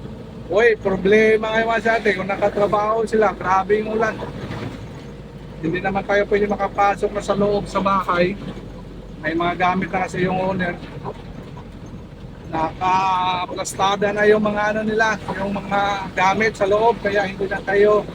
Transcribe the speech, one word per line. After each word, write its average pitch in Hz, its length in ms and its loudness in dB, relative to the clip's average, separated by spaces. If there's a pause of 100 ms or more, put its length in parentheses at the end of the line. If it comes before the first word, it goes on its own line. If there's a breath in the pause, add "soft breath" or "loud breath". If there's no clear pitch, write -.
(480)
Uy, 220 280 4
problema 214 760 2
ngayon, 226 180 0
Masate. 226 420 2
Kung 185 140 -4
nakatrabaho 202 800 2
sila, 214 280 4
grabe 190 460 2
yung 214 160 -4
ulan. 220 220 0 (1400)
Hindi 165 180 -2
naman 190 240 0
tayo 202 220 2
pwede 202 220 2
makapasok 202 680 2
na 202 80 -4
sa 202 140 0
loob 202 320 2
sa - 120 -4
bahay. 190 540 2 (840)
May 156 160 -4
mga 175 220 0
gamit 180 300 2
na 185 160 -2
kasi 180 220 -2
yung 185 120 2
owner. 185 380 -2 (1700)
Nakaplastada 185 1600 0
na 208 140 2
yung 214 160 6
mga, 208 280 0
ano, 214 140 0
nila, 214 320 2 (180)
yung 196 200 -4
mga 196 280 -2 (320)
gamit 196 400 2
sa 208 120 -2
loob, 214 340 4
kaya 202 260 0
hindi 196 200 -4
na 190 160 -4
tayo 202 420 4 (120)